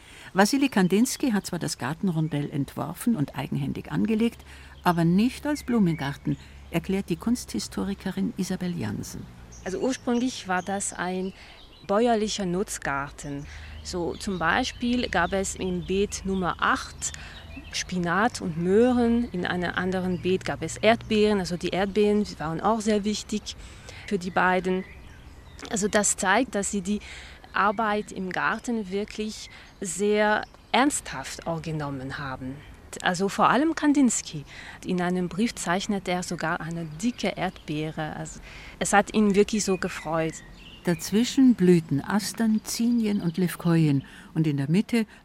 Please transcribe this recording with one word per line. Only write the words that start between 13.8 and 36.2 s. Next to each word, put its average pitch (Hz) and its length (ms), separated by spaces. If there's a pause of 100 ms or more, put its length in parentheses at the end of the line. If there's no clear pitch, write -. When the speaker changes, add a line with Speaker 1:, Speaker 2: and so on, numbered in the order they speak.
Speaker 2:
So 175 320
zum 190 220
Beispiel 196 720
gab 180 240
es 190 220
im 180 320
Beet 196 380
Nummer 190 340
acht - 520 (600)
Spinat 185 680
und 185 160
Möhren, 233 760
in 180 160
einem 175 260
anderen 180 480
Beet 185 240
gab 143 160
es 160 160
Erdbeeren. 214 600
Also 175 180
die 170 120
Erdbeeren 208 540 (140)
waren 160 240
auch 220 200
sehr 208 220
wichtig 214 520 (500)
für 202 140
die 180 100
beiden. 185 540 (880)
Also 185 160
das 202 300
zeigt, 202 360
dass 202 160
sie 202 120
die 202 180 (520)
Arbeit 208 600
im 185 200
Garten 196 600
wirklich 214 580 (320)
sehr 208 640 (260)
ernsthaft - 760
auch 165 160
genommen 143 560
haben. 131 360 (460)
Also 185 260
vor 190 220
allem 294 240
Kandinsky. 269 720 (400)
In 180 160
einem 180 280
Brief 208 260
zeichnet 190 520
er 180 140